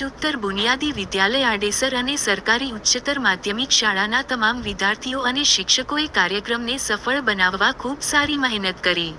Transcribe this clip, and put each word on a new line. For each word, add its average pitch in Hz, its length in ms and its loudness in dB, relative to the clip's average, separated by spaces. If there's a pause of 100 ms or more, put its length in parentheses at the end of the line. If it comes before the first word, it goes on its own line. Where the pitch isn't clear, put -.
ઉત્તર 285 340 -4
બુનિયાદી 226 540 0
વિદ્યાલય 208 560 0
આડેસર 208 480 0
અને 254 220 -2
સરકારી 226 540 0
ઉચ્ચતર 247 480 0
માધ્યમિક 208 600 0
શાળાના 214 420 2
તમામ 240 400 0
વિદ્યાર્થીઓ 208 600 -2
અને 254 220 0
શિક્ષકોએ 285 640 2
કાર્યક્રમને 233 720 0
સફળ 247 440 0
બનાવવા 202 500 2
ખૂબ 262 300 -6
સારી 294 360 2
મહેનત 208 460 -2
કરી. 170 360 0